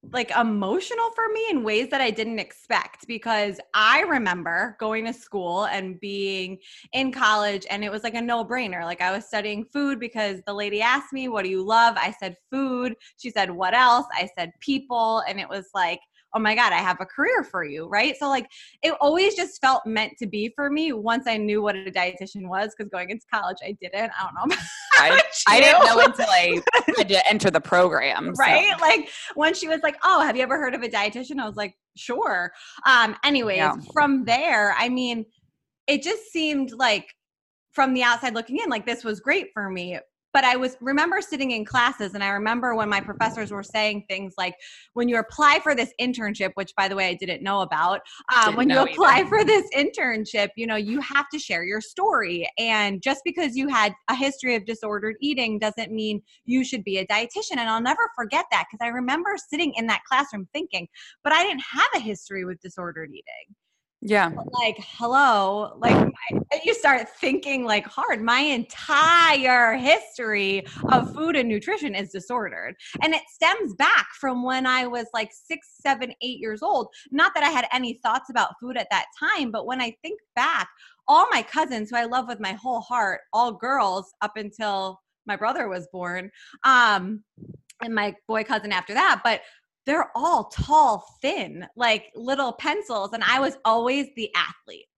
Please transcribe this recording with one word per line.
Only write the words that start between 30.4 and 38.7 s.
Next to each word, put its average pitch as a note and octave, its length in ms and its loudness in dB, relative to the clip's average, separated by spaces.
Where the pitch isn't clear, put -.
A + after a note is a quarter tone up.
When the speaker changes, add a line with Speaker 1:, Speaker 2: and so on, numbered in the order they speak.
Speaker 1:
ever B3+ 160 0
heard B3+ 160 -2
of A#3+ 80 -6
a A#3+ 60 -6
dietitian?" B3 520 -4
I A3 60 -6
was G#3 80 -10
like, G#3 200 -8
"Sure." A#3+ 560 -4
Um, A#3 380 6
anyways, A#3+ 340 0
Speaker 2:
Yeah. D3+ 180 2
Speaker 1:
from C#4 320 2
there, A#3 520 2
I A#3 120 0
mean, A#3+ 360 -2
it C#4+ 160 0
just G#4+ 280 -6
seemed D4 400 -2
like, A3 360 0
from C4+ 200 2
the B3+ 100 0
outside A#3+ 300 0
looking A#3 240 -6
in, A4+ 120 -2
like, A3 160 -4